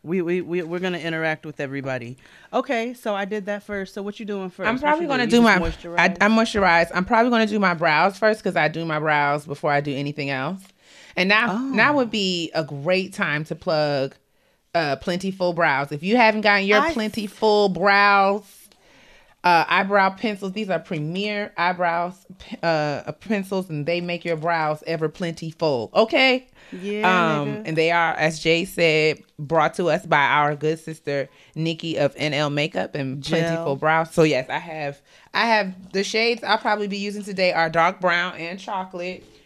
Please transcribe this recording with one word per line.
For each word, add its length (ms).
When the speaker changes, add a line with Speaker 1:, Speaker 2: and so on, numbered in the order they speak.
Speaker 1:
we, 180
we, 200
we, 220
we're 160
gonna 200
interact 460
with 160
everybody. 560
Okay, 420
so 220
I 80
did 220
that 180
first. 300
So 100
what 160
you 60
doing 240
first? 180
Speaker 2:
I'm 80
Speaker 1:
What 60
Speaker 2:
probably 240
Speaker 1:
you 20
Speaker 2:
gonna 200
Speaker 1:
doing? 180
Speaker 2:
do 40
Speaker 1:
You 120
Speaker 2:
my, 80
Speaker 1:
just 160
Speaker 2:
I, 20
Speaker 1:
moisturize? 100
Speaker 2:
I 80
moisturize. 640
I'm 120
probably 260
gonna 160
do 100
my 160
brows 460
first 240
'cause 140
I 100
do 160
my 160
brows 460
before 260
I 80
do 160
anything 340
else. 320
And 140
now, 240
Speaker 1:
Oh. 40
Speaker 2:
now 220
would 160
be 420
a 120
great 480
time 320
to 100
plug, 580
uh, 220
Plentiful 560
Brows. 400
If 100
you 140
haven't 240
gotten 240
your 160
Speaker 1:
I 100
Speaker 2:
Plentiful 760
Brows 760
uh, 240
eyebrow 480
pencils. 380
These 160
are 100
Premier 800
Eyebrows, 680
p-, 240
uh, 20
uh, 40
pencils, 580
and 160
they 160
make 220
your 140
brows 500
ever 220
plentiful. 840
Okay? 540
Speaker 1:
Yeah, 720
Speaker 2:
Um, 60
Speaker 1:
nigga. 180
Speaker 2:
and 120
they 140
are, 220
as 260
Jay 260
said, 540
brought 380
to 140
us 160
by 180
our 320
good 240
sister, 500
Nikki 420
of 200
N 160
L 160
Makeup 460
and 260
Speaker 1:
Gel. 180
Speaker 2:
Plentiful 360
Brows. 380
So, 100
yes, 260
I 100
have, 420
I 140
have 440
the 120
shades 400
I'll 140
probably 300
be 100
using 260
today 300
are 160
dark 320
brown 360
and 220
chocolate. 640